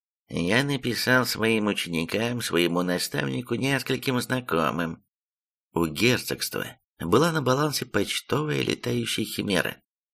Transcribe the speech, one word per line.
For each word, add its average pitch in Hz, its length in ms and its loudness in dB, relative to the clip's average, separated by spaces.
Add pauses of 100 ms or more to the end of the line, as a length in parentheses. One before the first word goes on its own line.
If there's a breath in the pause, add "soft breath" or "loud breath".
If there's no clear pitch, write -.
(280)
Я 92 360 0
написал 127 640 2
своим 110 420 0
ученикам, 101 760 -2
своему 87 420 2
наставнику, 127 720 -2
нескольким 131 680 0
знакомым. 82 840 -2 (720)
У 85 140 2
герцогства - 920 -2 (220)
была 123 320 4
на 160 100 0
балансе 135 440 0
почтовая 139 760 -2
летающая 117 640 -2
химера, - 560 -2 (320)